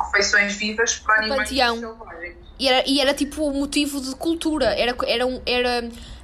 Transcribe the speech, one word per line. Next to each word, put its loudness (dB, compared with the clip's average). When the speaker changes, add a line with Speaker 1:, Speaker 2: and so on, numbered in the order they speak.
Speaker 1:
refeições 2
vivas 0
para 0
Speaker 2:
O 4
Speaker 1:
animais -2
Speaker 2:
panteão. 2
Speaker 1:
selvagens. -12
Speaker 2:
E 0
era, 4
e 4
era 4
tipo -2
o 0
motivo 0
de -6
cultura, 0
era, 2
era 2
um, -4
era, 0